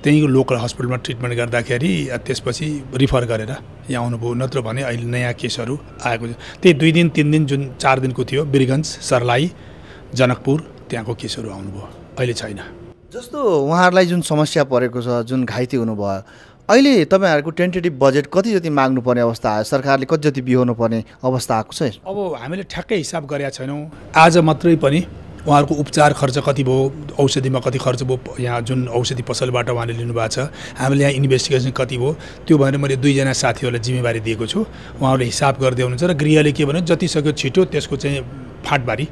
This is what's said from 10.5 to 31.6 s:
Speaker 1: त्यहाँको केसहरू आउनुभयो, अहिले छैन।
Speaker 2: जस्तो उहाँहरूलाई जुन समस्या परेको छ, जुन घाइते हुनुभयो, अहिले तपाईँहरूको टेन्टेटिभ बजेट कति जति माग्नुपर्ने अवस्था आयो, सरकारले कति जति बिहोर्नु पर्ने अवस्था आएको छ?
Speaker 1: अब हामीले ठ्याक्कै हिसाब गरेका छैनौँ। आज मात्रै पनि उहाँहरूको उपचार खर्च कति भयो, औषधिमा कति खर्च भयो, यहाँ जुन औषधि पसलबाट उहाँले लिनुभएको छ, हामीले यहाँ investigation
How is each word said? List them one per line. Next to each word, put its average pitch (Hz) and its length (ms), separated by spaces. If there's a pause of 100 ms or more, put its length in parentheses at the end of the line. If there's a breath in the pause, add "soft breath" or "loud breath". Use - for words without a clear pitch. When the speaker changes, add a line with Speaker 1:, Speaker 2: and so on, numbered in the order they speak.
Speaker 1:
त्यहाँको 113 240
केसहरू 110 360
आउनुभयो, 98 380 (300)
अहिले 123 160
छैन। 107 260 (520)
Speaker 2:
जस्तो 254 260 (320)
उहाँहरूलाई 180 360
जुन 175 160
समस्या 151 420
परेको 123 380
छ, 120 200
जुन 127 220
घाइते 123 320
हुनुभयो, 101 460 (440 loud breath)
अहिले 247 400
तपाईँहरूको 165 440
टेन्टेटिभ 175 440
बजेट 135 320
कति 196 320
जति 165 120
माग्नुपर्ने 131 500
अवस्था 117 340
आयो, 107 80
सरकारले 135 480
कति 151 180
जति 135 140
बिहोर्नु 123 320
पर्ने 113 300 (180 loud breath)
अवस्था 127 340
आएको 110 160
छ? 123 300
Speaker 1:
अब 185 400
हामीले 170 240
ठ्याक्कै - 300
हिसाब 160 300
गरेका 139 240
छैनौँ। 147 680
आज 165 200
मात्रै 160 440
पनि 151 240 (400)
उहाँहरूको 143 280
उपचार 147 380
खर्च 135 300
कति 139 240
भयो, 135 560
औषधिमा 131 400
कति 120 160
खर्च 127 240
भयो, 127 160 (220)
यहाँ 120 260
जुन 127 240
औषधि 123 320
पसलबाट 123 480
उहाँले 117 240
लिनुभएको 117 320
छ, 110 120 (360 loud breath)
हामीले 139 320
यहाँ 139 80
investigation 131 560